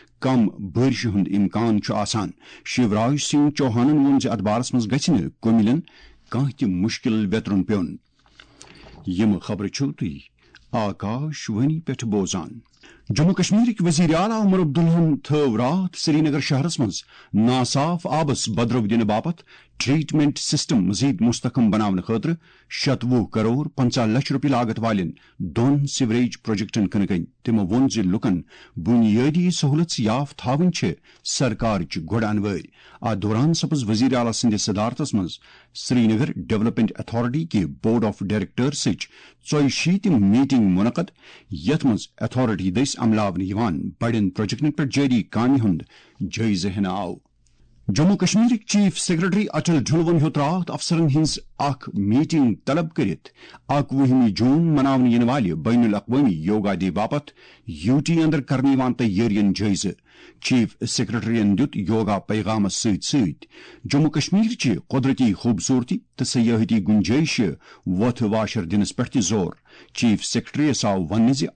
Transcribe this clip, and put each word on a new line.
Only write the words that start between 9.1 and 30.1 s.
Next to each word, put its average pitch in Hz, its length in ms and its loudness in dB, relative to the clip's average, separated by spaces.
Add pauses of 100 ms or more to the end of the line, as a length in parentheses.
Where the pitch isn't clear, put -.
خبرٕ 104 300 -6
چھِو 139 240 -4
تُہۍ 76 260 -8 (540)
آکاش 113 800 -6
وانی 135 300 0
پٮ۪ٹھ 135 260 -8
بوزان۔ 101 640 -4 (400)
جموں 160 240 2
کشمیرک 208 520 0
وزیر 160 300 2
اعلیٰ 214 300 0
عمر 190 140 4
عبداللہ 165 640 2
تھو 143 340 0
رات 170 400 -2
سری 156 240 0
نگر 147 180 0
شہرس 151 400 -2
مز 104 240 -4 (300)
ناصاف 127 760 0
آبس 135 420 -2
بدرو 113 380 0
دن 117 120 2
باپت 110 420 -2 (360)
ٹریٹمنٹ 147 600 0
سسٹم - 480 0
مزید 101 360 0
مستحکم 117 480 2
بناون 98 320 2
خاطر 113 280 -2 (400)
شتوہ 123 560 0
کروڑ 120 420 0
پنچہ 123 340 0
لچھ 117 320 0
رپی 135 140 0
لاگت 120 320 0
والن 104 320 -2 (280)
دون 135 480 0
سیوریج 120 560 -2
پروجیکٹن 104 440 -2
کن 98 200 0
کن۔ 87 180 -2 (180)
تمو 107 240 0
وون 127 220 2
ز 101 80 -2
لکن 92 440 0 (340)
بنیادی 120 760 2
سہولت 156 480 0
یافت 123 380 -2